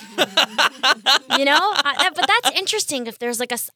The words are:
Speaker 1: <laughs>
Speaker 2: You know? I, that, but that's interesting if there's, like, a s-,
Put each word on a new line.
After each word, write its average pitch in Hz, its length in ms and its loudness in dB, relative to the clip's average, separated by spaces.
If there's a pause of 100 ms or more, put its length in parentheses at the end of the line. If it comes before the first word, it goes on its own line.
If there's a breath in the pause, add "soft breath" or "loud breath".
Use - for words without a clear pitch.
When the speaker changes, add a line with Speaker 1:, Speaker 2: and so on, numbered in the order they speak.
(160)
Speaker 1:
<laughs> 277 1200 0
Speaker 2:
You 277 60 2
know? 285 140 4
I, 330 400 0
that, 339 160 2
but 349 140 0
that's 415 300 2
interesting 330 480 -2
if 226 120 -10
there's, 240 220 -4
like, 247 100 -4
a 240 40 -2
s-, - 220 -8